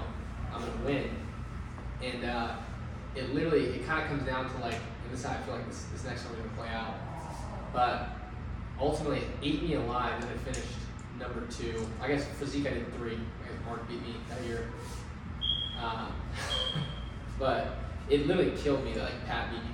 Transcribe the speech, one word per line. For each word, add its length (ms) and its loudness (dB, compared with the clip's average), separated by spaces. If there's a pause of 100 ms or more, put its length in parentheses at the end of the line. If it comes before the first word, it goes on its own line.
(540)
I'm 60 -2
gonna 240 -2
win." 260 2 (920)
And, 240 -2
uh, 300 0 (600)
it 200 0
literally, 320 6
it 180 0
kinda 220 2
comes 160 2
down 260 0
to, 100 -4
like, 160 0
and 360 -6
this 80 -4
is 60 -4
how 80 0
I 100 0
feel 120 -2
like 120 -4
this, 160 -6 (100)
this 100 -4
next 220 -4
one 100 -4
is 60 -4
gonna 160 -4
play 160 -4
out. 220 -2 (800)
But 360 6 (680)
ultimately, 400 4
it 80 0 (140)
ate 220 4
me 120 4
alive 460 2
that 80 -2
I 80 -2
finished 380 -2 (420)
number 300 -4
two. 400 -2 (140)
I 80 0
guess 160 4 (140)
physique, 280 0
I 40 2
did 260 -2
three. 160 -2
I 340 -4
guess 180 -6
Mark 220 -4
beat 140 -4
me 140 -6 (140)
that 140 -4
year. 260 -2 (1120)
Um, 260 0 (280)
<laughs> 1040 0
but 380 4 (320)
it 180 8
literally 300 8
killed 260 4
me 100 0
that, 100 2
like, 220 -2
Pat 260 0
beat 120 -2
me 100 -4